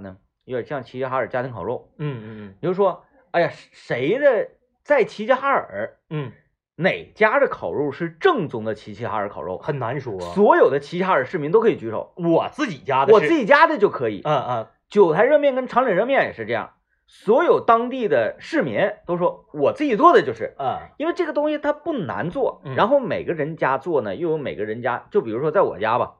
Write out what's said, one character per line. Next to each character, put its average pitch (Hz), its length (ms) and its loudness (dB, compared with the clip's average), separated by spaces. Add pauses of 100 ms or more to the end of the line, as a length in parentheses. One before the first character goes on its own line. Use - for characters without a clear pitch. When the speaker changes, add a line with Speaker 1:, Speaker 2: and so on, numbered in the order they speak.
Speaker 1:
呢？ 95 160 -16 (280)
有 123 140 -6
点 113 80 -8
像 139 160 -8
齐 127 160 -14
齐 131 60 -4
哈 127 100 -4
尔 120 120 -2
家 127 140 -4
庭 127 100 -8
烤 98 120 -12
肉。 - 340 -8
Speaker 2:
嗯， 147 200 -6
嗯， 107 80 -14
嗯。 113 360 -16
Speaker 1:
你 175 60 -4
就 185 60 0
说， 180 300 0 (280)
哎 175 100 2
呀， 156 100 0
谁 151 680 -4
的， 254 300 2 (340)
在 277 200 4
齐 208 220 -6
齐 254 80 2
哈 262 140 -2
尔， 117 500 -4 (120)
Speaker 2:
嗯。 143 220 -6 (440)
Speaker 1:
哪 123 380 -2
家 220 280 2
的 247 80 4
烤 87 240 -6
肉 139 180 -2
是 165 180 -6
正 247 380 0
宗 110 160 -8
的 110 100 -4
齐 107 200 -14
齐 113 120 -10
哈 101 120 -4
尔 104 100 -2
烤 92 140 -12
肉？ 87 160 -6
Speaker 2:
很 147 220 -6
难 123 200 -6
说。 117 220 -8
Speaker 1:
所 202 340 4
有 247 140 6
的 139 100 0
齐 170 200 -6
齐 190 40 0
哈 190 80 0
尔 135 140 2
市 185 120 -6
民 147 140 -4
都 220 80 4
可 220 80 2
以 151 80 4
举 110 140 -8
手。 - 260 -8
Speaker 2:
我 170 380 0
自 277 140 -4
己 156 100 -10
家 135 280 0
的 - 20 0
是。 214 60 8
Speaker 1:
我 214 60 8
自 311 160 2
己 254 100 0
家 294 220 6
的 311 100 -2
就 190 120 2
可 117 200 -4
以。 104 140 -8
Speaker 2:
嗯， 147 240 0
嗯。 117 200 -4 (200)
Speaker 1:
九 180 260 6
台 202 120 4
热 294 140 6
面 277 160 2
跟 254 120 -2
长 254 180 2
岭 214 80 2
热 196 120 2
面 247 220 2
也 95 40 -8
是 113 140 -10
这 113 80 -4
样， 107 180 -6 (340)
所 262 380 2
有 240 160 4
当 233 300 4
地 247 180 -2
的 117 320 0
市 311 220 -2
民 156 300 0 (140)
都 175 120 -4
说 175 340 -2
我 135 220 0
自 302 100 -6
己 240 140 0
做 311 160 8
的 208 80 6
就 127 100 -2
是。 - 260 -8
Speaker 2:
嗯。 127 200 -4 (180)
Speaker 1:
因 302 120 -4
为 339 60 0
这 349 120 -4
个 294 80 -6
东 302 160 -2
西 294 80 -2
它 294 160 -2
不 330 180 -8
难 135 380 -6
做， 240 340 -4
Speaker 2:
嗯。 135 120 -10
Speaker 1:
然 175 120 2
后 277 140 2
每 117 240 -4
个 156 80 -4
人 156 240 -6
家 135 200 0
做 147 240 -2
呢， 101 140 -4
又 165 140 -4
有 156 80 -2
每 113 180 -8
个 98 80 -6
人 110 180 -6
家， 120 300 -4
就 - 100 2
比 117 100 -4
如 117 100 -4
说 151 100 -2
在 156 100 2
我 113 180 0
家 110 180 0
吧， - 220 -6